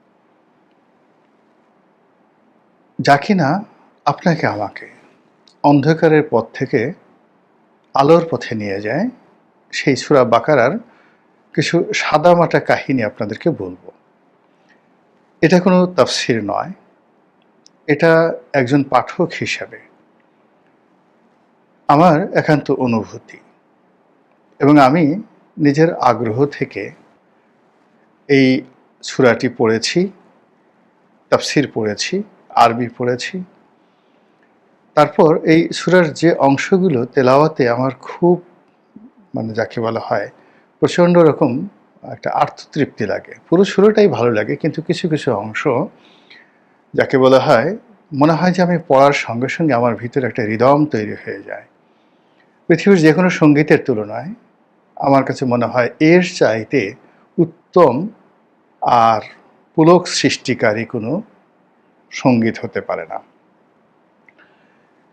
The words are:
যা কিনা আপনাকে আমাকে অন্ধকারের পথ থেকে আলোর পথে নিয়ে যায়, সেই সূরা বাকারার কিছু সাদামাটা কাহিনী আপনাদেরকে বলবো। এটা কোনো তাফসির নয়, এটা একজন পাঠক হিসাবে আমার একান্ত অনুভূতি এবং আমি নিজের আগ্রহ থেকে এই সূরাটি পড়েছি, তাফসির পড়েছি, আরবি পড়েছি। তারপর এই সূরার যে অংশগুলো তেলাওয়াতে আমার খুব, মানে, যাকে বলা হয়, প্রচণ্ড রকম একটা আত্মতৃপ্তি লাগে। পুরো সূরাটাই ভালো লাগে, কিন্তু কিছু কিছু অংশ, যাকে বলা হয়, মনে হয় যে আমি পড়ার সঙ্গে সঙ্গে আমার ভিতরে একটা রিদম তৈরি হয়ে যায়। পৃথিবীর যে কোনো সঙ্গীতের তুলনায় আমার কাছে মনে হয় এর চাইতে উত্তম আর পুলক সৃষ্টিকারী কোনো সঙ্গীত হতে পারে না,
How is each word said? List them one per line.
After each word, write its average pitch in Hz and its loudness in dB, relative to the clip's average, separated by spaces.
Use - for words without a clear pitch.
যা - 4
কিনা 180 -2
আপনাকে 151 -2
আমাকে 104 -8
অন্ধকারের 151 2
পথ 113 0
থেকে 123 -4
আলোর 165 4
পথে - -8
নিয়ে 101 -8
যায়, 139 -4
সেই - -2
সূরা 131 2
বাকারার 123 0
কিছু 170 -2
সাদামাটা 160 2
কাহিনী 131 -2
আপনাদেরকে 107 -6
বলবো। 95 -10
এটা 170 4
কোনো 180 2
তাফসির 123 -2
নয়, 101 -6
এটা 165 2
একজন 135 0
পাঠক 131 -2
হিসাবে 110 -10
আমার 160 2
একান্ত 151 0
অনুভূতি 117 -6
এবং 147 6
আমি 147 2
নিজের 156 2
আগ্রহ 117 0
থেকে 131 -10
এই 135 2
সূরাটি 127 0
পড়েছি, 117 -2
তাফসির - -2
পড়েছি, 113 -6
আরবি 117 0
পড়েছি। 123 -6
তারপর 160 2
এই 165 2
সূরার 170 0
যে 165 0
অংশগুলো 139 0
তেলাওয়াতে 135 2
আমার 127 -2
খুব, 175 -2
মানে, 113 -8
যাকে 113 -6
বলা 113 -4
হয়, 110 -6
প্রচণ্ড 175 2
রকম 151 2
একটা - -10
আত্মতৃপ্তি - -6
লাগে। 95 -8
পুরো 175 4
সূরাটাই 208 2
ভালো 120 0
লাগে, 110 -4
কিন্তু 156 -6
কিছু 165 -4
কিছু 151 -2
অংশ, 107 -6
যাকে 123 0
বলা 131 6
হয়, 139 2
মনে 147 2
হয় 170 0
যে 180 0
আমি 175 0
পড়ার 139 4
সঙ্গে 120 -6
সঙ্গে 151 -2
আমার 117 0
ভিতরে 120 -6
একটা 110 -6
রিদম 127 2
তৈরি 107 -6
হয়ে 101 -14
যায়। 101 -16
পৃথিবীর 180 2
যে 156 6
কোনো 180 2
সঙ্গীতের 151 2
তুলনায় 117 -6
আমার 139 0
কাছে 131 -6
মনে 120 0
হয় 120 -2
এর 165 4
চাইতে 110 -2
উত্তম 165 0
আর 113 2
পুলক 170 4
সৃষ্টিকারী 117 -4
কোনো 120 -8
সঙ্গীত 113 0
হতে 104 -10
পারে 90 -8
না, 98 -12